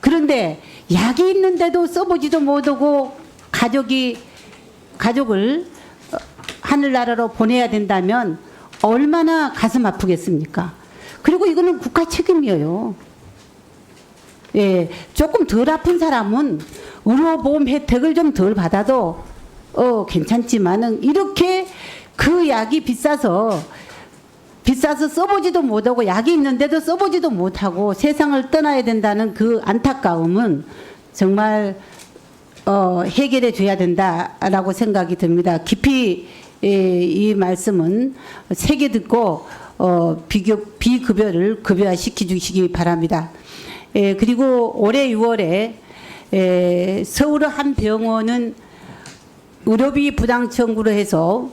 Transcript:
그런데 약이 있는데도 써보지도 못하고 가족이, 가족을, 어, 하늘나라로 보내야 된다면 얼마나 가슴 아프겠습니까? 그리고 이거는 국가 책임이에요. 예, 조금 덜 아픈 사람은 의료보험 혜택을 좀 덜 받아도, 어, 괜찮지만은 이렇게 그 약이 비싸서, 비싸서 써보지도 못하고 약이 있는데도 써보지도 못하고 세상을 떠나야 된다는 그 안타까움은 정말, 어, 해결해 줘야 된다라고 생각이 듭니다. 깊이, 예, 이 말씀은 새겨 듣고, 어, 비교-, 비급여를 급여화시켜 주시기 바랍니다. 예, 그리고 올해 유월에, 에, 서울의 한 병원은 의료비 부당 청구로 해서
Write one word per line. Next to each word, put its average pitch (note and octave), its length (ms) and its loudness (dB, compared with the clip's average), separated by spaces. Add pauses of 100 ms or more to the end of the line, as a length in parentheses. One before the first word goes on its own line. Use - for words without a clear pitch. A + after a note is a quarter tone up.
그런데 C4+ 600 0 (320)
약이 B3 380 2
있는데도 F4+ 560 2
써보지도 E4+ 540 0
못하고 C#4+ 720 0 (380)
가족이, B3 680 0 (800)
가족을, A#3+ 680 0 (460)
어, - 40 -6 (440)
하늘나라로 B3 680 0
보내야 A3+ 420 0
된다면 G3 680 -2 (440)
얼마나 D4+ 680 2
가슴 A3+ 340 0
아프겠습니까? F3 880 -2 (480)
그리고 F4 240 2
이거는 F4 320 2
국가 E4 300 -6
책임이에요. G#3+ 840 0 (1600)
예, F#3 340 2 (240)
조금 D#4+ 320 2
덜 A#3 240 2
아픈 E4 280 0
사람은 B3 600 0 (440)
의료보험 C#4+ 640 2
혜택을 C#4+ 460 0
좀 D#4 180 2
덜 F#3+ 220 2
받아도, G3 680 0 (520)
어, A#3 320 0
괜찮지만은 A3 960 0
이렇게 F#4 640 0 (500)
그 E4+ 320 0
약이 A#3 320 -2
비싸서, A3+ 800 -2 (1040)
비싸서 D4 440 0
써보지도 F4+ 540 0
못하고 A#3 440 0
약이 A3 260 2
있는데도 C#4+ 480 2
써보지도 E4+ 500 0
못하고 F#3+ 640 -2
세상을 C#4+ 560 0
떠나야 D4 320 2
된다는 G#3+ 520 0
그 A3 300 2
안타까움은 G3+ 1000 0 (480)
정말, G3+ 640 0 (880)
어, F#3 420 2
해결해 B3+ 460 0
줘야 G3 240 0
된다라고 F#3 960 0
생각이 F#3 440 -2
듭니다. E3+ 420 2
깊이, A#3+ 680 0 (380)
예, F#3+ 380 2
이 G3 320 2
말씀은 F#3+ 800 0 (380)
새겨 C#4+ 360 0
듣고, G3 580 0 (320)
어, E3+ 500 0
비교-, G#3 360 0 (140)
비급여를 G#3+ 840 0
급여화시켜 F#3+ 640 0
주시기 F3+ 460 -2
바랍니다. E3 580 -2 (640)
예, G3 220 2
그리고 A#3+ 600 2
올해 B3 340 2
유월에, A3 680 0 (540)
에, F3+ 720 2
서울의 D4 440 0
한 C#4 260 -2
병원은 A3 800 -2 (1120)
의료비 C4+ 520 0
부당 A#3+ 340 0
청구로 A3 400 0
해서 G3+ 640 0